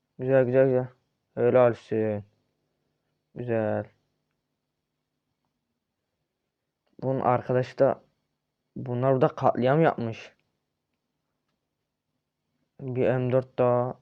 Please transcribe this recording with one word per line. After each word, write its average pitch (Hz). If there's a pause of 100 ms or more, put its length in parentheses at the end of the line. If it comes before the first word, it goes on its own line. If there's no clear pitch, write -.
(200)
Güzel 131
güzel 131
güzel. 127 (480)
Helalsin. 113 (1120)
Güzel. 110 (3250)
Bunun 131
arkadaşı 123
da - (720)
bunlar 127
burada 135
katliam 135
yapmış. 120 (2500)
Bir 127
M 127
dört 131
daha. 123